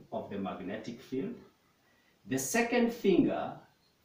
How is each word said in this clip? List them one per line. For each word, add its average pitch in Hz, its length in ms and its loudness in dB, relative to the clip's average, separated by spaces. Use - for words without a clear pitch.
of - 180 -6
the 101 80 -6
magnetic 95 600 -8
field, 135 340 -6
the 131 120 -2
second 233 540 2
finger 139 600 4